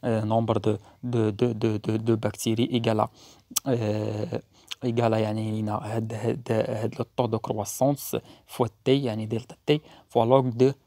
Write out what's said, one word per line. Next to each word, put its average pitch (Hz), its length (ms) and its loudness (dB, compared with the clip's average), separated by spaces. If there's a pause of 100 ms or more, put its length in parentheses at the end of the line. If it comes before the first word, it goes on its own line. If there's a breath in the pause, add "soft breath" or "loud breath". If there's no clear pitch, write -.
euh, 110 200 0
nombre 113 340 2
de, 107 200 0 (240 loud breath)
de, 117 280 0
de, 117 220 0
de, 107 260 0
de, 110 180 -2
de 113 180 2
bactéries 113 540 -2 (100)
égale 113 220 2
à, 113 100 0 (580 loud breath)
euh, 107 680 -2 (460 loud breath)
égale 117 300 2
à, 110 40 2
يعني، 110 320 -2
لينا 107 460 -4
هاد، 113 160 -4
هاد، 113 400 -2
هاد 113 420 -2
لو 120 100 -4 (120)
طو 123 100 2
دو 113 120 0
كرواسونس - 800 -2 (300 loud breath)
فوا - 200 -2 (180)
تي، 139 200 4
يعني 110 220 -4
دلتا 110 300 -6 (100)
تي، 151 140 2 (280 loud breath)
فوا 117 160 4
log 127 300 4
deux 131 200 4 (120)